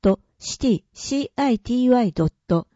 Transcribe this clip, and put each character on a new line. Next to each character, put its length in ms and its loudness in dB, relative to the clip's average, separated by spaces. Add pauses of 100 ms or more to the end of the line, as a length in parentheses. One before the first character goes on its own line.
ト 180 2 (180)
シ 220 -12
テ 80 0
ィ 160 0 (100)
シ 420 -6
ー 60 -4
ア 80 0
イ 100 0
テ 140 -6
ィ 120 0
ー 40 4
ワ 140 4
イ 80 -2
ド 140 -2
ッ 80 -2 (140)
ト 280 0